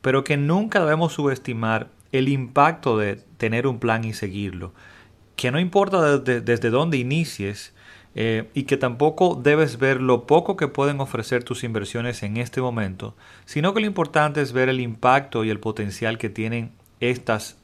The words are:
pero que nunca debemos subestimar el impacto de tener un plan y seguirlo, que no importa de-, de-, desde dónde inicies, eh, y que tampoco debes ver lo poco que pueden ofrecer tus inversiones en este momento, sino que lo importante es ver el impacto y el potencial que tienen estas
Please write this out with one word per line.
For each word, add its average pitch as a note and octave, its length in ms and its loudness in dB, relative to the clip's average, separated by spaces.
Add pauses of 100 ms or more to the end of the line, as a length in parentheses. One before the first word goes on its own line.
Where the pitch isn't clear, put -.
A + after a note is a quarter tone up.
pero C3+ 240 2
que D3+ 100 0
nunca F#3 460 2
debemos D#3 320 2
subestimar A2+ 720 -2 (240)
el C3 160 2
impacto C3+ 720 2
de G2+ 180 0 (220)
tener A2+ 280 0
un B2 140 0
plan A2+ 240 0
y A2 80 -4
seguirlo, F#2 640 -8 (640)
que B2 140 -2
no D3+ 100 0
importa F#3+ 400 2
de-, C#3+ 180 4
de-, A#2+ 220 0
desde A#2 280 2
dónde D3 280 2
inicies, B2 760 -4 (400)
eh, A2 400 -2
y C3+ 100 -2
que C3+ 120 2
tampoco C#3+ 680 2
debes C#3+ 360 4
ver C3 240 2
lo B2+ 260 2
poco E3+ 300 4
que D3 100 -2
pueden C#3 320 0
ofrecer B2 460 -2
tus - 180 -6
inversiones A#2 580 -4
en G#2 140 -6
este A#2+ 240 -4
momento, A2 560 -4 (300)
sino E3+ 280 0
que A3+ 60 0
lo G#3+ 60 0
importante D3+ 560 0
es B2 100 -2
ver C3 160 2
el C3 140 0
impacto A#2+ 640 0
y A2 40 0
el G#2 120 -4
potencial A2 560 -4
que A2 120 -4
tienen A2+ 440 -6 (260)
estas A#2+ 640 -2